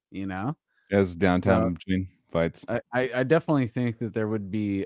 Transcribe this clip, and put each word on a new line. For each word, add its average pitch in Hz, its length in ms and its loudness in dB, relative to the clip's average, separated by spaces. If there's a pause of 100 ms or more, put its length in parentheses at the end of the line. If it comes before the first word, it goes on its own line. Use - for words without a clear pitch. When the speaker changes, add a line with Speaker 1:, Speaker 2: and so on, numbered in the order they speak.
(120)
Speaker 1:
you 98 140 -8
know? 98 300 -6 (360)
Speaker 2:
As 95 240 2
downtime 92 520 4
Speaker 1:
Uh, - 20 0
Speaker 2:
between 92 380 -4 (240)
fights. 82 360 -2
Speaker 1:
I, 113 140 -4 (120)
I, 127 220 -2
I 127 80 0
definitely 143 440 2
think 120 320 -2
that 107 140 -6
there 110 140 0
would 107 240 -4
be 101 340 0